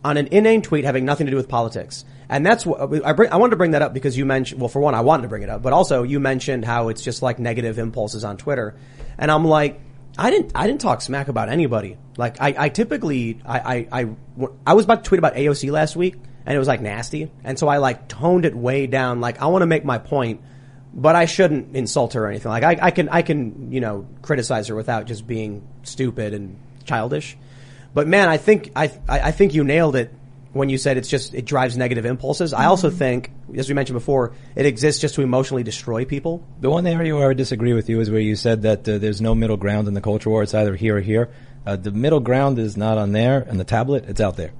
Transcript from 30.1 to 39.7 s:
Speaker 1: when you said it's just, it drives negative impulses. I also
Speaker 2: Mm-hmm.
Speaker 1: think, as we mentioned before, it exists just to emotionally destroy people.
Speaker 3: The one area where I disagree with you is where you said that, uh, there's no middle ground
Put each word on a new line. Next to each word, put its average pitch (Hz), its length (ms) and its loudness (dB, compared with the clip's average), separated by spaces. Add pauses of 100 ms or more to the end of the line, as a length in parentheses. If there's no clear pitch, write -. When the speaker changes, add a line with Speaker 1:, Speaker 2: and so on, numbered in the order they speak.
Speaker 1:
when 139 180 0
you 131 80 0
said 135 200 0
it's - 100 -6
just, 131 260 -4
it 123 100 -6
drives 127 320 0
negative 120 300 -2
impulses. 139 480 -2
I 131 120 2
also 185 240 4
Speaker 2:
Mm-hmm. - 80 -8
Speaker 1:
think, 127 320 0 (260)
as 131 120 -4
we 143 60 -2
mentioned 131 220 -2
before, 127 360 0 (220)
it 135 120 2
exists 143 340 2
just - 160 -2
to 143 60 2
emotionally 131 420 0
destroy 113 400 -4
people. 165 400 -6 (160)
Speaker 3:
The 131 100 2
one 175 160 2
area 165 300 2
where 139 140 4
I 131 40 2
disagree 120 400 0
with 110 140 0
you 113 120 2
is 107 100 2
where 110 100 2
you 107 160 2
said 113 260 2
that, 110 260 2
uh, 104 100 0
there's 104 220 -2
no 113 140 4
middle 110 220 2
ground 104 320 0